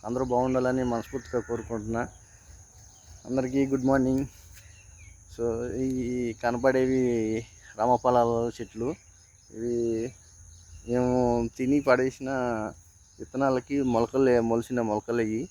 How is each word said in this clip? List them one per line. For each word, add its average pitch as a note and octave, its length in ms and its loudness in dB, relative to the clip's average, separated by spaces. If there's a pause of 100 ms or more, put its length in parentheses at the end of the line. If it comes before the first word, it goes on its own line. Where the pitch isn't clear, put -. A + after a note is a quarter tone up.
అందరూ B2 200 -2
బాగుండాలని B2+ 580 2
మనస్ఫూర్తిగా A#2+ 580 -4
కోరుకుంటున్నా. A2+ 640 -6 (1160)
అందరికీ C3 400 0
గుడ్ C3 200 -2
మార్నింగ్. C3 400 2 (1120)
So, A#2 360 -4
ఈ, C3 80 -4
ఈ B2 500 -4
కనపడేవి A#2+ 1120 0 (320)
రామఫలాల A#2 760 2 (100)
చెట్లు. A2+ 340 -6 (580)
ఇవి A#2 520 -2 (840)
మేము B2 680 2
తిని C3+ 220 2
పడేసిన C3 500 2 (920)
విత్తనాలకి C3 640 -2
మొలకలు, B2 600 4
మొలిసిన A#2 400 0
మొలకలు A2+ 400 -2
ఇవి. A2+ 300 -2